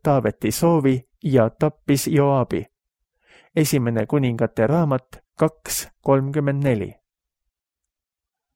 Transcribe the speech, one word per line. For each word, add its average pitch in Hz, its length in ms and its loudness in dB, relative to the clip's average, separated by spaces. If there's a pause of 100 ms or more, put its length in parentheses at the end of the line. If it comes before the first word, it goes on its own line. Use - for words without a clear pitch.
Taaveti 110 480 0
soovi 139 580 0 (140)
ja 127 260 2
tappis - 580 -2
Joabi. 139 580 0 (880)
Esimene 120 500 0
Kuningate 117 640 0
Raamat 147 560 -2 (120)
kaks - 540 -4 (120)
kolmkümmend 139 600 0
neli. 117 380 -2 (1500)